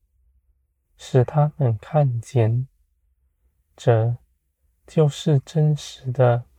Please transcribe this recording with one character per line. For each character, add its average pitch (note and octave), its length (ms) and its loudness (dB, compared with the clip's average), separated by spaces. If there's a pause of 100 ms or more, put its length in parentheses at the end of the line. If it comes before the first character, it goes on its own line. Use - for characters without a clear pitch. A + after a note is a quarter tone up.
(960)
使 - 260 0
他 D3+ 340 0
们 A#2+ 220 0
看 C3+ 420 -2
见， A#2+ 460 -2 (1080)
这 A#2 420 0 (680)
就 D#3 240 0
是 C#3+ 300 0
真 D3+ 360 0
实 - 360 -10
的 A#2+ 340 0 (140)